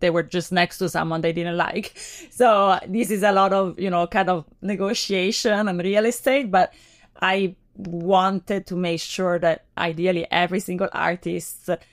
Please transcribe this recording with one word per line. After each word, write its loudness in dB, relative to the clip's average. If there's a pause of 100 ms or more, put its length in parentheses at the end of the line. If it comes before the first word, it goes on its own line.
They 4
were 2
just -4
next 0
to -2
someone -2
they 0
didn't -4
like. -4 (340)
So 6
this -2
is -2
a 4
lot 4
of, 0
you -2
know, 2
kind 0
of 0 (180)
negotiation 0
and -2
real 2
estate, 0
but 4 (480)
I 0 (200)
wanted 0
to -8
make -2
sure -2
that 0 (140)
ideally 0
every 0
single -4
artist -6 (240)